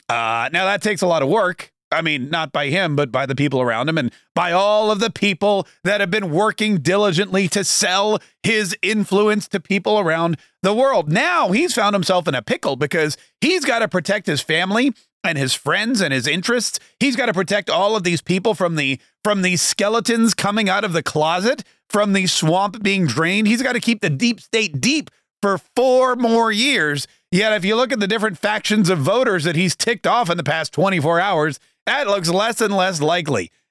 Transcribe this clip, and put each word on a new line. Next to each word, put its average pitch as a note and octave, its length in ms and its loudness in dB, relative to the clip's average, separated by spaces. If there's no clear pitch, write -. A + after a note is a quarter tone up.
Uh, A#2 420 -2
now, F3+ 140 0
that G3+ 160 0
takes G#3+ 180 -2
a F#3 60 0
lot E3 160 2
of C3+ 80 0
work. F#3 400 -2
I D#3+ 100 0
mean, D3 260 -2
not D#3+ 220 -4
by D3 200 -2
him, E3 260 0
but C#3+ 160 0
by B2+ 120 0
the C3+ 120 -4
people C#3 240 0
around A#2+ 280 0
him D#3+ 100 0
and B2+ 140 -2
by F3 160 0
all G#3 400 2
of G#3+ 80 0
the A3+ 120 -2
people G3 580 0
that G3+ 160 0
have G3 100 -2
been G3 220 -2
working G#3 460 2
diligently F#3+ 680 2
to G3+ 140 -2
sell G3+ 580 0
his G#3+ 400 -2
influence G#3 680 0
to G3 120 -4
people G3+ 400 0
around E3 360 0
the G3 100 2
world. A3 380 2
Now C#4 400 0
he's D4+ 200 0
found G#3 220 0
himself F3+ 320 0
in C#3 80 0
a B2 80 -2
pickle D3+ 320 -2
because D3+ 420 0
he's D#4+ 240 0
gotta A#3 220 0
protect F#3+ 400 -2
his D3+ 140 0
family G3 520 0
and E3 160 -2
his C3+ 160 -2
friends G#3 460 -2
and D#3 120 0
his B2+ 140 0
interests. F#3 540 -2
He's C4+ 160 0
gotta A#3+ 200 -2
protect F#3+ 360 -2
all F#3+ 240 2
of G#3 80 0
these E3+ 200 0
people G3 320 0
from E3+ 200 -2
the, C3+ 240 -2
from G#3 200 2
the F3+ 120 2
skeletons A3+ 800 0
coming G3+ 340 -2
out G3 140 0
of G3 120 -2
the E3 80 0
closet, F3+ 600 -2
from G#3 240 2
the G3 140 2
swamp F#3 560 0
being G3 240 0
drained. E3+ 400 0
He's A3+ 160 2
gotta B3 160 -2
keep A#3 220 -2
the F3+ 100 0
deep G3 300 -2
state G3 400 -4
deep C#4 320 -2
for G3 180 0
four B3+ 400 4
more A3+ 340 2
years. G#3 560 0
Yet, G#3+ 220 2
if G3 120 0
you G#3+ 120 0
look B3 160 0
at A#3+ 80 0
the G3+ 80 -2
different G#3+ 300 -2
factions G#3 520 0
of F#3 80 2
voters F#3 460 0
that E3 100 -2
he's F3 220 0
ticked A#3 320 -2
off G#3+ 200 2
in F3 80 -2
the E3+ 80 -4
past D#3+ 280 -2
twenty-four E3+ 480 2
hours, D#3+ 400 0
that C4 220 -2
looks G3+ 240 0
less G#3 320 0
and G#3 120 2
less F#3 280 0
likely. D3 480 0